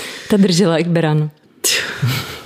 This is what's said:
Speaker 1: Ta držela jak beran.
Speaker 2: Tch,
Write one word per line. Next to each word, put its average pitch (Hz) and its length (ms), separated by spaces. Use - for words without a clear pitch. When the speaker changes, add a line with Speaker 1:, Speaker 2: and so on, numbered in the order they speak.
Speaker 1:
Ta 214 80
držela 180 400
jak 165 100
beran. 156 420
Speaker 2:
Tch, - 440